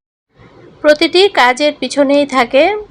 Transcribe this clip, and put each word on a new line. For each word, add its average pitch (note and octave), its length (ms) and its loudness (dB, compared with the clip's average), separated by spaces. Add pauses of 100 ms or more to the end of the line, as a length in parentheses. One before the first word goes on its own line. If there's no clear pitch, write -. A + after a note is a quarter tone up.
(800)
প্রতিটি D#4 420 0 (180)
কাজের B3+ 380 0
পিছনেই C#4+ 480 -2
থাকে C4 360 0 (280)